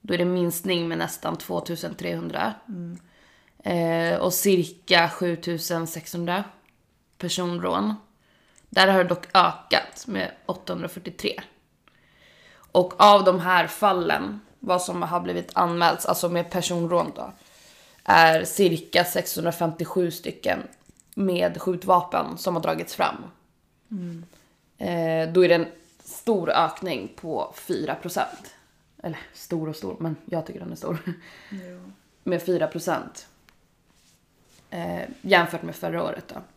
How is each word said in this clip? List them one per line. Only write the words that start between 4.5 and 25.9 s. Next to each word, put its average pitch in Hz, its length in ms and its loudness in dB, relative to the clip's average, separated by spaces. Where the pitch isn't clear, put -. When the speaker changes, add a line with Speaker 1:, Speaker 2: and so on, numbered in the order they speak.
Speaker 1:
sjutusen 170 760 -4
sexhundra 170 580 -6
personrån. 180 760 -2
Där 190 180 6
har 190 100 6
det 180 100 4
dock 175 260 -2
ökat - 720 2
med 185 240 -4
åttahundrafyrtiotre. 175 960 -8
Och - 460 0
av 202 220 12
de 185 160 6
här 175 260 4
fallen, 185 760 0
vad 180 240 0
som 180 200 -4
har 175 180 -2
blivit 175 340 -6
anmälts, 175 520 2
alltså 170 220 0
med 170 220 -2
personrån 170 680 -2
då, - 160 -12
är 165 400 8
cirka 175 600 2
sexhundrafemtiosju 170 1040 -2
stycken - 480 -6
med 180 480 0
skjutvapen 175 760 0
som 180 180 -4
har 160 60 -4
dragits 165 320 -4
fram. - 220 -2
Speaker 2:
Mm. 175 340 -10
Speaker 1:
Eh, 165 540 -2
då 180 120 6
är 170 40 6
det 170 60 8
en 170 120 2